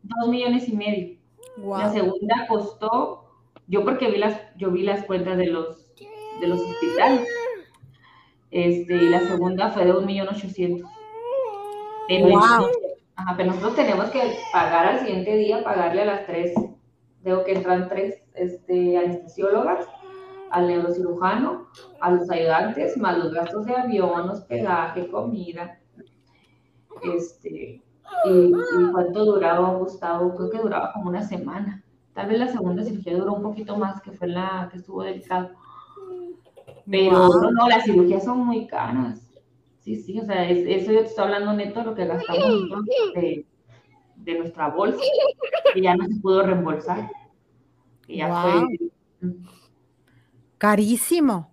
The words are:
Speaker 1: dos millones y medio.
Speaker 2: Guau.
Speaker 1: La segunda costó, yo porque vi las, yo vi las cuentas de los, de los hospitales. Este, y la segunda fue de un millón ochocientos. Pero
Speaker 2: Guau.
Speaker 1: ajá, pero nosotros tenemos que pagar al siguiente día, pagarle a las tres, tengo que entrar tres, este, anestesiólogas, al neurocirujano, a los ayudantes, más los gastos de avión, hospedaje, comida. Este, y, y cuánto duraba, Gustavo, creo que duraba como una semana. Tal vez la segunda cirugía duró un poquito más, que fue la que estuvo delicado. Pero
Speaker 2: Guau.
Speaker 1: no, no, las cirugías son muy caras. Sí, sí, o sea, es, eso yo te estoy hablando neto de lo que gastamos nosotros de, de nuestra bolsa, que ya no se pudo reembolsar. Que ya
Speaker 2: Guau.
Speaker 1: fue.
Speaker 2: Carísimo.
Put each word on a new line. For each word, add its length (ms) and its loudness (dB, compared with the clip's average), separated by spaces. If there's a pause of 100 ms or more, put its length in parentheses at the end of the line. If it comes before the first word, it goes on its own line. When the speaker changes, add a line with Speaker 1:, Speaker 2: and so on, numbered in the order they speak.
Speaker 1:
dos 260 -4
millones 400 0
y 80 -4
medio. 400 -4 (420)
Speaker 2:
Guau. 220 -6
Speaker 1:
La 120 0
segunda 560 0
costó, 760 -2 (420)
yo 180 0
porque 260 0
vi 80 0
las, 220 -2 (160)
yo 140 -4
vi 120 0
las 220 -2
cuentas 320 -2
de 100 2
los, 440 -6 (500)
de 60 -2
los 140 0
hospitales. 680 0 (1200)
Este, 460 0
y 140 6
la 100 6
segunda 500 0
fue 140 0
de 80 6
un 140 2
millón 220 -2
ochocientos. 640 -4 (1160)
Pero 220 6
Speaker 2:
Guau. 360 8 (480)
Speaker 1:
ajá, 220 -4
pero 140 2
nosotros 260 -2
tenemos 300 2
que 140 -4 (320)
pagar 340 4
al 140 2
siguiente 360 -2
día, 260 2
pagarle 400 0
a 40 2
las 200 -4
tres, 280 -4 (680)
tengo 220 0
que 80 -2
entrar 380 0
tres, 320 -4 (120)
este, 640 0
anestesiólogas, 880 0 (640)
al 160 2
neurocirujano, 1000 -2 (320)
a 100 2
los 180 2
ayudantes, 680 0
más 200 0
los 160 0
gastos 340 -4
de 100 -2
avión, 540 0
hospedaje, 760 -4
comida. 720 -8 (1300)
Este, 760 -8 (440)
y, 40 2
y 640 6
cuánto 320 0
duraba, 520 2
Gustavo, 580 -2
creo 160 -6
que 80 -6
duraba 340 -2
como 160 -8
una 140 -4
semana. 640 -8 (300)
Tal 140 -8
vez 120 2
la 80 0
segunda 340 -2
cirugía 340 -4
duró 180 0
un 80 -4
poquito 340 -8
más, 260 -4
que 80 -18
fue 160 -8
la 460 -4
que 60 -14
estuvo 260 -10
delicado. 460 -6 (1400)
Pero 380 8
Speaker 2:
Guau. 140 8
Speaker 1:
no, 100 4
no, 160 6
las 160 6
cirugías 400 4
son 200 0
muy 220 -2
caras. 540 -4 (580)
Sí, 240 -8
sí, 160 -8
o 60 -6
sea, 260 0
es, 160 2
eso 260 0
yo 80 8
te 60 2
estoy 200 -2
hablando 260 -2
neto 260 -4
de 80 -4
lo 80 -4
que 120 -2
gastamos 420 0
nosotros 360 0 (300)
de, 320 -2 (680)
de 220 -6
nuestra 300 -4
bolsa, 320 0 (720)
que 80 2
ya 140 4
no 120 0
se 140 -4
pudo 220 4
reembolsar. 640 -2 (1000)
Que 100 -12
ya 120 -4
Speaker 2:
Guau. 380 2 (540)
Speaker 1:
fue. 100 -4 (1300)
Speaker 2:
Carísimo. 960 2